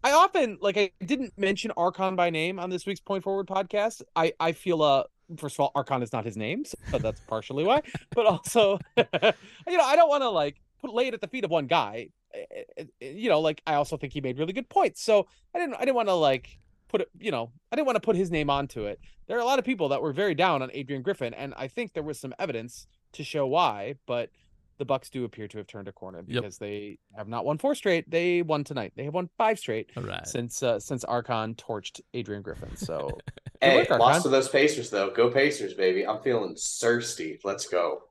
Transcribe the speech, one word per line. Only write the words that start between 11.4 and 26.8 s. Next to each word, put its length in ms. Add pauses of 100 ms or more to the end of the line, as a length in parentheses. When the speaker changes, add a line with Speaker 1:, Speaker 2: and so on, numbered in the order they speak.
Speaker 1:
of 60
one 160
guy. 420 (240)
Eh, 300 (160)
eh, 60 (180)
eh, 80
you 180
know, 120
like, 260
I 80
also 240
think 160
he 80
made 160
really 160
good 160
points. 320
So 240 (280)
I 40
didn't, 160
I 60
didn't 160
wanna, 180
like, 440 (300)
put 140
it, 160
you 140
know, 180 (200)
I 60
didn't 100
wanna 140
put 160
his 140
name 180
onto 360
it. 140 (280)
There 100
are 60
a 40
lot 120
of 80
people 240
that 100
were 120
very 220
down 280
on 100
Adrian 300
Griffin, 320
and 240
I 100
think 240
there 120
was 140
some 200
evidence 480 (280)
to 100
show 220
why, 480 (120)
but 220 (500)
the 60
Bucks 240
do 160
appear 240
to 80
have 100
turned 220
a 40
corner 340
Speaker 2:
Yep. 160
Speaker 1:
because 160
they 400 (180)